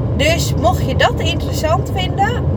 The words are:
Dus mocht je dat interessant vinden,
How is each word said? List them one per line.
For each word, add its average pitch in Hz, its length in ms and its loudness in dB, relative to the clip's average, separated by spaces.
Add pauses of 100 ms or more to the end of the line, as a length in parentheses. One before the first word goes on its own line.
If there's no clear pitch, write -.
(160)
Dus 311 380 2
mocht - 340 2
je - 80 0
dat - 240 2
interessant - 760 -2
vinden, 392 500 -2 (120)